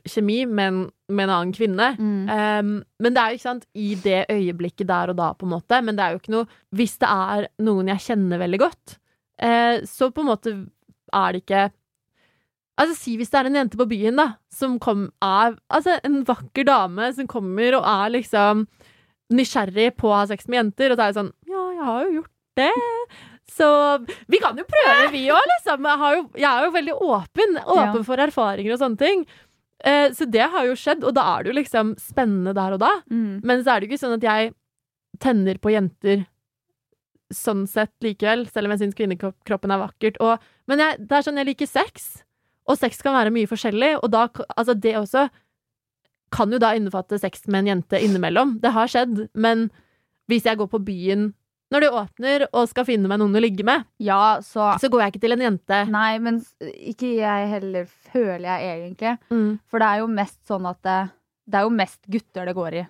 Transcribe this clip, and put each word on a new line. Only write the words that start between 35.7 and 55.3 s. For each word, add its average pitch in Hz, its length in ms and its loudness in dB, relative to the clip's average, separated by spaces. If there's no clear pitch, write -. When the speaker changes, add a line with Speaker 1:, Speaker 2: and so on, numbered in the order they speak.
Speaker 1:
jenter 202 520 0
sånn 196 380 -4
sett 214 240 -2
likevel, 220 480 0
selv 208 160 -2
om 208 60 -2
jeg 202 80 -2
synes 202 160 -4
kvinnekroppen 196 760 -4
er 196 80 0
vakkert. 214 400 -4
Og, 226 200 2
men 277 100 0
jeg, 302 220 0
det 208 180 0
er 285 80 0
sånn, 294 140 -4
jeg 277 80 -4
liker 277 220 -4
sex, - 400 -4
og 196 100 2
sex - 240 -2
kan 269 140 0
være 220 180 2
mye 226 160 0
forskjellig, 226 520 0
og 226 100 0
da 226 160 4
k-, - 220 -12
altså, 233 280 0
det 220 180 0
også 262 320 2
kan 214 200 0
jo 254 60 0
da 226 140 4
innbefatte 202 480 -2
sex - 260 -8
med 196 180 0
en 202 100 0
jente 185 260 -2
innimellom. 208 600 2
Det 240 120 2
har 220 160 2
skjedd, 233 420 -2
men 226 400 0
hvis 233 200 2
jeg 220 120 0
går 202 120 -4
på 220 80 -2
byen 196 520 -2
når 285 80 4
det 294 100 6
åpner 240 580 -2
og 233 200 2
skal 254 160 -2
finne 208 240 0
meg 196 80 0
noen 208 160 2
å 214 80 4
ligge 208 240 0
med, 262 300 0
Speaker 2:
Ja, 208 460 2
så 208 360 0
Speaker 1:
så 240 160 -2
går 240 80 4
jeg 202 140 0
ikke 196 80 -12
til 233 100 2